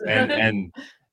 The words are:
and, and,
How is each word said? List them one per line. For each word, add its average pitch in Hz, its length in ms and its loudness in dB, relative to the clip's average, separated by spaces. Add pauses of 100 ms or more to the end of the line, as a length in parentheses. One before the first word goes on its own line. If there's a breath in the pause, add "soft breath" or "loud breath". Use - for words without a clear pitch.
and, 110 240 2
and, 107 440 0 (380 loud breath)